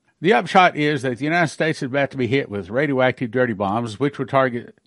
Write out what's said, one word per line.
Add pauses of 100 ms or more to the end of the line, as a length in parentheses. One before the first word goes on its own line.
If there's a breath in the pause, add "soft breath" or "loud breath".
(200)
The
upshot
is
that
the
United
States
is
about
to
be
hit
with
radioactive
dirty
bombs,
which
will
target